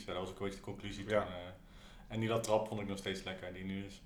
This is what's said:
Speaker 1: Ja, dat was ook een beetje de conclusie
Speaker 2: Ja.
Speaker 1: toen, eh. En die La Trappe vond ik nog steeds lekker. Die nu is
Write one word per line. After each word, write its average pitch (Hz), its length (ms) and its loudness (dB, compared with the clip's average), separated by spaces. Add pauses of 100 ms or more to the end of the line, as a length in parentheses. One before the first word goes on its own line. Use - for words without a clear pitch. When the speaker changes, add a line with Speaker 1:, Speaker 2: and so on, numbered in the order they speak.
Speaker 1:
Ja, 95 80 -4
dat 90 80 0
was 92 80 -2
ook - 100 -8
een 101 40 0
beetje 98 160 -2
de - 60 -12
conclusie 101 440 -6
Speaker 2:
Ja. 104 120 10
Speaker 1:
toen, 90 120 -2
eh. 90 40 -6 (680)
En 110 120 -2
die 110 100 4
La 113 100 6
Trappe 107 300 6
vond 107 120 -2
ik 98 60 -2
nog 98 100 0
steeds 95 260 -2
lekker. 92 300 -6
Die 92 100 -8
nu 98 220 -2
is - 200 -12